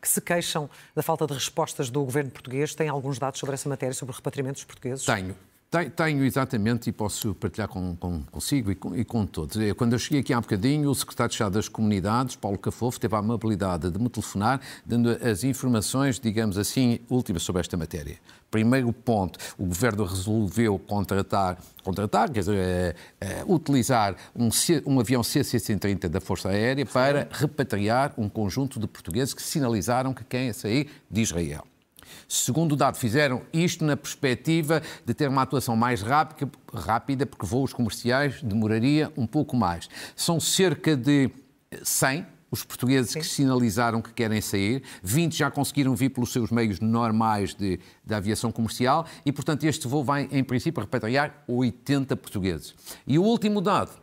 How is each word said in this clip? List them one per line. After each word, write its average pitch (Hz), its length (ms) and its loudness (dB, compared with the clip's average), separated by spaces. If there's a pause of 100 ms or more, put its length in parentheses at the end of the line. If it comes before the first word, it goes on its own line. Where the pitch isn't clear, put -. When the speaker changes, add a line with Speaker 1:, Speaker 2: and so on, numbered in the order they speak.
Speaker 1:
que - 80 -4
se - 100 2
queixam 170 480 -2 (280)
da 151 80 -2
falta 160 240 0
de 143 60 -4
respostas 143 540 -4
do 139 160 -2
governo 135 280 -2
português. 139 420 -4
Tem 156 160 -2
alguns 139 300 -4
dados 131 200 -4
sobre 135 140 -4
essa 135 160 -6
matéria, 131 240 -4
sobre 131 200 -8
o - 20 -10
repatriamento 139 400 -6
dos - 80 -16
portugueses? - 420 -8
Speaker 2:
Tenho. 98 300 0 (340)
Te-, 165 220 0
tenho 151 340 2
exatamente 120 640 0
e - 20 -4
posso 104 440 -4
partilhar 101 320 -4
com, 90 280 -4
com, 87 280 -4
consigo 104 480 -2
e 90 40 0
com, - 200 -8
e 117 100 0
com 110 220 0
todos. 78 300 -6
É, 107 180 2
quando 117 180 2
eu 123 60 0
cheguei 143 220 0
aqui 139 120 -2
há 120 80 2
bocadinho, 135 480 2
o 131 60 2
secretário - 340 -2
de - 60 -6
Estado 104 180 0
das 104 160 0
Comunidades, 107 680 0
Paulo 101 220 -4
Cafofo, 113 420 -4
teve 107 160 0
a 107 40 2
amabilidade 98 720 0
de 92 80 -4
me 120 100 0
telefonar, 113 500 -2 (260)
dando 117 260 2
as 113 320 0
informações, 127 760 0
digamos 110 380 0
assim, 120 420 2 (100)
últimas 110 340 0
sobre 90 180 0
esta - 160 -2
matéria. 78 400 -6 (320)
Primeiro 117 420 4
ponto, 107 480 0 (180)
o 98 80 -2
governo 104 380 2
resolveu 101 760 0
contratar, 98 800 0 (280)
contratar, 107 440 0
quer 104 120 -2
dizer, 101 160 0
eh, 90 380 0 (260)
eh, 98 260 -8
utilizar 123 680 2 (220)
um 117 160 2
C-, - 340 2
um 135 140 4
avião 120 240 2
C 143 180 0
C - 160 0
cento 104 280 -2
e - 20 2
trinta 95 220 0
da 85 100 0
Força 95 300 -4
Aérea 120 360 0
para 135 460 2
repatriar 127 840 0
um 110 100 -2
conjunto 110 500 -2
de 107 100 -4
portugueses 113 460 -4
que - 80 -12
sinalizaram 123 720 0
que - 120 -12
querem 127 260 -2
sair 120 380 -2 (200)
de 98 120 0
Israel. 82 440 -2 (640)
Segundo 147 480 0
dado, 139 220 2
fizeram 127 440 2 (120)
isto 165 320 0
na 147 100 2
perspectiva 151 840 0 (240)
de 117 80 0
ter 143 160 0
uma 135 140 2
atuação 123 340 0
mais 120 240 2
rápida, 139 500 0 (220)
rápida, 117 520 -2
porque - 200 -10
voos 123 260 0
comerciais 123 720 0
demoraria 113 720 2
um 127 100 -2
pouco 147 300 -2
mais. 87 340 0 (240)
São 170 280 0
cerca 160 560 2
de 135 320 4 (540)
cem 147 420 0 (240)
os - 160 -6
portugueses 131 480 2
Speaker 1:
Sim. 160 60 -4
Speaker 2:
que 156 60 -6
sinalizaram 120 760 2
que - 100 -10
querem 110 300 0
sair. 104 420 0 (180)
Vinte 147 360 2
já 147 120 2
conseguiram 131 460 0
vir 131 140 2
pelos 123 240 -2
seus 113 180 0
meios 113 300 2
normais 110 760 2
de, 92 240 -2 (260)
de 104 80 -4
aviação 107 380 0
comercial 123 540 0 (200)
e, 147 60 0
portanto, 143 320 -2
este 151 240 0
voo 139 160 0
vai, 139 300 0
em 135 100 2
princípio, 123 380 -2
repatriar 127 640 -2
oitenta 131 680 0
portugueses. 90 600 -4 (320)
E 135 100 4
o 175 60 6
último 208 380 2
dado 165 300 2 (120)